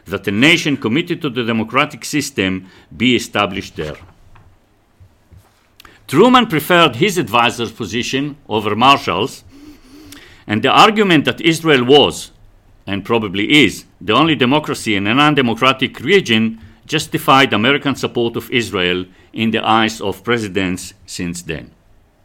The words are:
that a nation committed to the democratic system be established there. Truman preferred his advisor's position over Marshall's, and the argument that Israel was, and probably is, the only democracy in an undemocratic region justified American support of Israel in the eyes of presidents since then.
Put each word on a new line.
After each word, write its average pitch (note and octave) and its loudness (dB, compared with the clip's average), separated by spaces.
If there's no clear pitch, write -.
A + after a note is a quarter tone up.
that F#2+ -8
a G#2 -4
nation D3 2
committed D#3+ -4
to D3+ -4
the A#2+ -6
democratic A#2 -2
system F#2+ -4
be A#2+ 2
established G2 -2
there. D2+ -10
Truman A#3+ 4
preferred D#3+ 2
his F3 0
advisor's A#2 0
position B2 -6
over G#2+ -2
Marshall's, A#2 2
and G#2 -2
the C3 2
argument F#3 4
that A#2+ -4
Israel D#3+ 2
was, B2 4
and G2 -6
probably A2 2
is, - -2
the F#2+ -2
only D3+ 2
democracy C3 -2
in G2 -2
an A#2+ 0
undemocratic C3 0
region A2+ 0
justified D3 0
American C3 0
support A#2 -4
of - -10
Israel F2+ -2
in A2 -2
the A2 -2
eyes A2 0
of G2 -6
presidents G2 -4
since F2 -10
then. C#2 -12